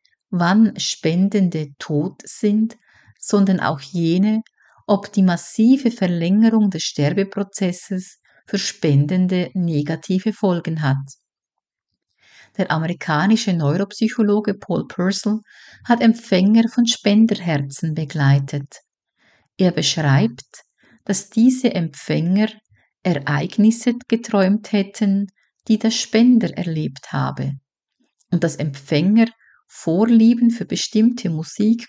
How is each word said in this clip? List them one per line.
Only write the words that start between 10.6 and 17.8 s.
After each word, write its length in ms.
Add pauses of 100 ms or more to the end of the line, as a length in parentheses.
hat. 160 (1600)
Der 140
amerikanische 800
Neuropsychologe 1040
Paul 320
Purcell 520 (460)
hat 160
Empfänger 680
von 180
Spenderherzen 1080